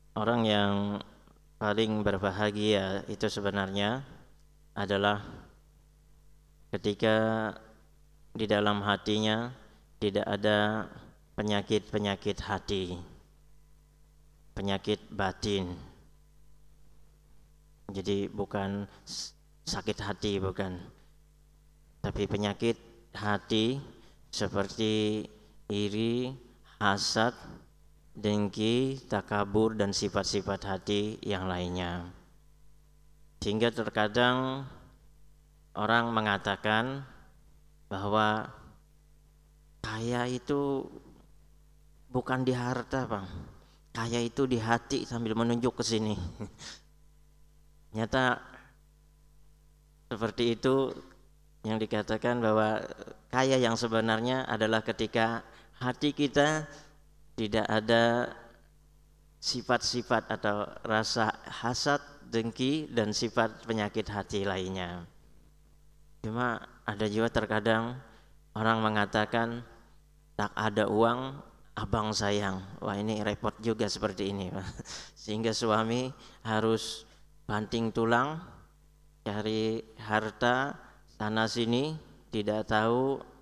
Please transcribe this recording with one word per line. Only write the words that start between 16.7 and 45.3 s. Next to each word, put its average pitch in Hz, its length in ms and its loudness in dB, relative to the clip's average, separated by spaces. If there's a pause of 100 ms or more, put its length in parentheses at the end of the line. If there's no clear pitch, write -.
Jadi 98 320 -2
bukan 101 640 -4 (160)
s-, - 320 -10 (240)
sakit - 400 -4
hati, 101 400 -2
bukan. 92 400 -4 (1200)
Tapi 104 240 -2
penyakit 104 560 0 (320)
hati 110 640 0 (560)
seperti 107 960 0 (400)
iri, 113 640 0 (480)
hasad, 107 560 2 (800)
dengki, 107 920 0
takabur, 104 680 2
dan 101 200 0
sifat-sifat 98 720 -2
hati 98 340 0 (220)
yang 95 240 -2
lainnya. 90 640 -4 (1300)
Sehingga 110 300 2
terkadang 123 960 2 (1080)
orang 117 380 2
mengatakan 110 960 0 (800)
bahwa 107 640 0 (1300)
kaya 120 460 -2
itu 139 580 -2 (1300)
bukan 127 320 0
di 127 100 4
harta, 123 540 -2
Bang. 101 200 -4 (640)
Kaya 117 320 0
itu 127 240 0
di 127 80 2
hati, 117 480 0
sambil 117 320 -2